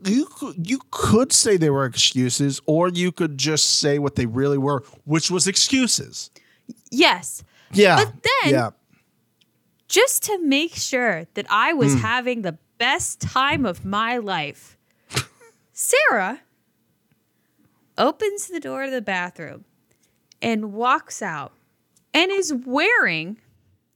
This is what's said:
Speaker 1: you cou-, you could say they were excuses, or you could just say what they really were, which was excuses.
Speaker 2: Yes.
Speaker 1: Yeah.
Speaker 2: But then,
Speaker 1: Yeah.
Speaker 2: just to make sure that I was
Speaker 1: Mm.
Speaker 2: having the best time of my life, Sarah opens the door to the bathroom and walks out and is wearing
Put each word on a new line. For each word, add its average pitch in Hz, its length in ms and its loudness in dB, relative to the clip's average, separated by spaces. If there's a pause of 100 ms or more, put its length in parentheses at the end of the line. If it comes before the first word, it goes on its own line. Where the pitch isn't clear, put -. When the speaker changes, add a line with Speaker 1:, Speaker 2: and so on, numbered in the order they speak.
Speaker 1:
you 240 200 0
cou-, 220 320 -12
you 202 220 -4 (120)
could - 400 2
say - 260 4
they 160 120 2
were 139 160 2
excuses, 127 800 0
or 165 240 2
you 180 220 0
could 156 260 -4
just 143 420 0
say 147 200 2
what 139 160 -2
they 127 100 0
really 135 320 0
were, 135 260 0 (220)
which 151 260 0
was 180 160 0
excuses. - 840 0 (600)
Speaker 2:
Yes. 247 520 2 (280)
Speaker 1:
Yeah. 190 320 6
Speaker 2:
But - 100 -4 (300)
then, 311 100 2
Speaker 1:
Yeah. 120 160 0 (1160)
Speaker 2:
just - 360 2
to 415 160 -2
make 302 360 2
sure 214 500 -2 (100)
that 208 140 -6
I 247 240 2
was 143 220 2
Speaker 1:
Mm. 127 60 0
Speaker 2:
having 240 400 -2
the 170 160 -6 (220)
best 277 420 -2
time 277 440 0
of 175 200 -6
my 220 320 -2
life, 185 600 -6 (960)
Sarah 302 680 0 (1600)
opens 403 500 -2
the 339 120 -10
door 269 260 -8
to 269 60 -8
the 254 100 -4
bathroom 180 640 -8 (760)
and 220 320 -2
walks 247 480 -2
out 160 320 -8 (600)
and 349 180 2
is 381 220 -2
wearing 247 840 0 (580)